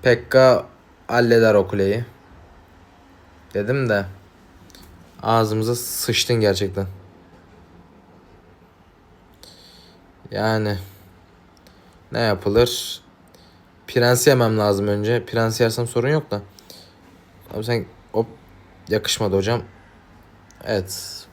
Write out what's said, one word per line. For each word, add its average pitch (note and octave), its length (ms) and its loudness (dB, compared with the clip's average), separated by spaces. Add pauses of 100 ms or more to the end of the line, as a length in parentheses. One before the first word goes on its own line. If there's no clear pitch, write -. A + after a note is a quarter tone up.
Pekka B2+ 600 4 (400)
halleder A#2 480 4
o F#2+ 140 2
kuleyi. G2+ 360 -2 (1500)
Dedim A#2+ 340 -2
de G2+ 160 0 (1160)
ağzımıza A2 520 0
sıçtın - 680 -4
gerçekten. G2 460 0 (3500)
Yani G#2 480 -2 (1300)
ne - 80 -4
yapılır? G#2+ 800 0 (880)
Prensi B2 440 4
yemem A#2 280 4
lazım G#2 300 2
önce. G#2 380 0
Prensi A2+ 360 0
yersem A#2 240 0
sorun A#2+ 220 -2
yok D3+ 220 -2
da. G2+ 120 -6 (1120)
Abi G#2+ 100 -8
sen A#2 220 -4 (260)
hop, A2+ 140 0 (640)
yakışmadı G#2 480 -2
hocam. G#2 260 0 (1000)
Evet. - 680 -6